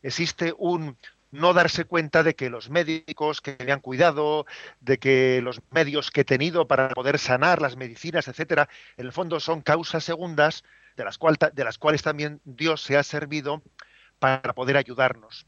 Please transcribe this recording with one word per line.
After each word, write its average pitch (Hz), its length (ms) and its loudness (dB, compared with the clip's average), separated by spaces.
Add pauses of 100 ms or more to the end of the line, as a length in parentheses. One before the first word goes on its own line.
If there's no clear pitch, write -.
existe 165 540 -4
un 160 400 -4 (340)
no 160 220 2
darse 170 320 4
cuenta 160 380 2
de 160 120 4
que 131 140 -6
los 117 220 -12
médicos 156 720 -2
que 139 200 -10
me 127 100 -2
han 139 80 -2
cuidado, 151 680 0 (340)
de 131 160 2
que 131 460 4
los 123 180 -8 (100)
medios 143 400 0
que 147 120 2
he - 20 4
tenido 160 420 2
para 131 220 4
poder 131 300 -2
sanar, 147 420 2
las 131 160 -2
medicinas, 131 520 -6
etcétera, 147 420 0 (260)
en 123 80 -12
el 123 80 -10
fondo 170 260 -4
son 160 220 -4
causas 156 440 0
segundas 160 600 0 (320)
de 120 80 -8
las 98 140 -8
cual 160 180 4
ta-, 156 140 2
de 139 140 -4
las 110 120 -4
cuales 151 260 0
también 151 420 -4
Dios 151 360 -2
se 135 160 0
ha 143 60 6
servido 147 600 -6 (560)
para 131 360 0
poder 127 240 0
ayudarnos. 127 680 -2